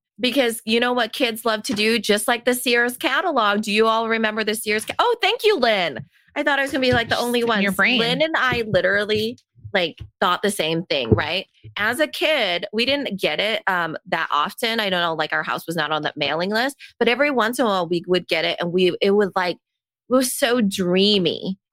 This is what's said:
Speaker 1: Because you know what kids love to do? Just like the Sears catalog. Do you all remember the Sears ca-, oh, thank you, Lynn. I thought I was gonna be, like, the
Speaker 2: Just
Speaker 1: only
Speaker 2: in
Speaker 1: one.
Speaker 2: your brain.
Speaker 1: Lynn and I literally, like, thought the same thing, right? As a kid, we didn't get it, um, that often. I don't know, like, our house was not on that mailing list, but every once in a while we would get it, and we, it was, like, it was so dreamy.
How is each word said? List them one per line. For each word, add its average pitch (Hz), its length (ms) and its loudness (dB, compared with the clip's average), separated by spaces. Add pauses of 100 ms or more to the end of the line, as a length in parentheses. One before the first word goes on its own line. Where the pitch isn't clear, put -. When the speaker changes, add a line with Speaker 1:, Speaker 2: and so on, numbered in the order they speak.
(200)
Speaker 1:
Because 233 440 0
you 226 160 2
know 247 120 0
what 233 200 0
kids 226 320 -2
love 214 200 0
to 247 100 -4
do? 220 260 2
Just 208 280 2
like 240 160 0
the 247 100 2
Sears 240 420 0
catalog. 254 680 0
Do 208 100 -4
you 220 140 4
all 226 220 2
remember 220 360 0
the 214 120 -2
Sears 214 280 -4
ca-, - 140 -8
oh, 453 240 2
thank 415 220 0
you, 415 140 4
Lynn. 190 460 2 (300)
I 294 80 -2
thought 285 160 2
I 277 40 2
was 277 100 -4
gonna 277 100 -2
be, 247 100 4
like, 233 160 2
the 240 60 0
Speaker 2:
Just 240 100 0
Speaker 1:
only 240 160 0
Speaker 2:
in 233 60 0
Speaker 1:
one. 214 160 2
Speaker 2:
your 202 100 0
brain. 208 260 2
Speaker 1:
Lynn 240 220 0
and 320 160 0
I 247 320 0
literally, 208 720 0 (360)
like, 175 260 -2 (200)
thought 180 220 2
the 202 80 0
same 165 340 -2
thing, 131 260 -2
right? 165 360 0 (300)
As 226 220 -2
a 302 80 0
kid, 226 680 -2
we 226 100 0
didn't 262 340 -2
get 156 220 -2
it, 214 260 -2
um, 175 300 -2 (100)
that 165 240 -4
often. 220 500 -2
I 202 100 -2
don't 180 100 0
know, 170 140 0
like, 156 180 -2
our 156 100 -2
house - 240 -6
was 165 100 -4
not 151 140 0
on 156 120 0
that 147 140 -4
mailing 156 340 -2
list, 240 260 -2 (220)
but 233 100 2
every 262 220 2
once 240 280 0
in 269 60 2
a 220 40 2
while 185 200 0
we 175 180 -2
would 180 220 0
get 160 160 0
it, 170 160 -2
and 175 100 -4
we, 180 300 2
it 196 120 2
was, 202 220 2
like, 180 220 -2
it - 580 -10
was 254 180 2
so 247 280 0
dreamy. 190 960 0 (140)